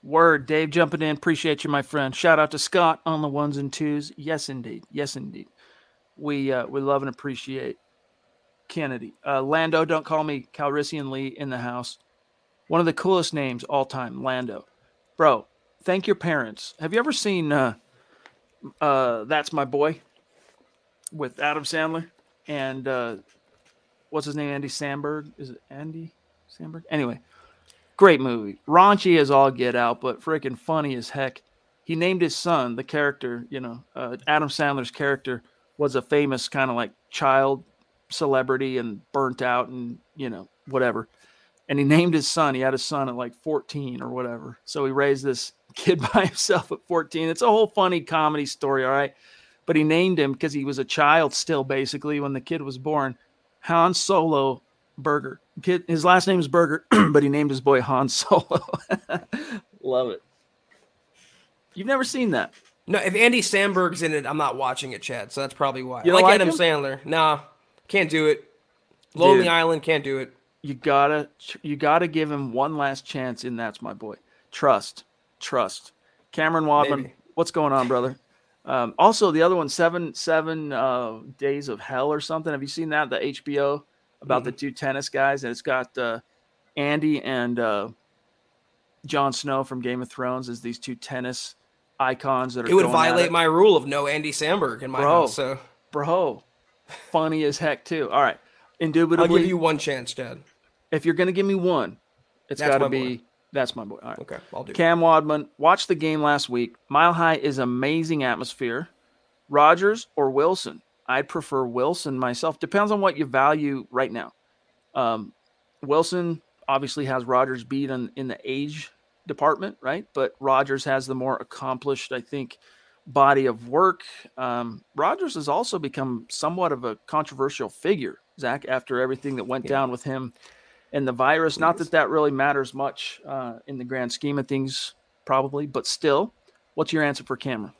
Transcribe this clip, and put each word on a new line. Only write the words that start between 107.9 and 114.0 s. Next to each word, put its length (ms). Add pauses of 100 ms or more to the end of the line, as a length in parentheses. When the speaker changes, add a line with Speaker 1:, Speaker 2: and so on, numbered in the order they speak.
Speaker 1:
atmosphere. 680 (600)
Rodgers 640
or 160
Wilson? 500 (260)
I'd 220
prefer 360
Wilson 540
myself. 400
Depends 320
on 80
what 160
you 100
value 640
right 200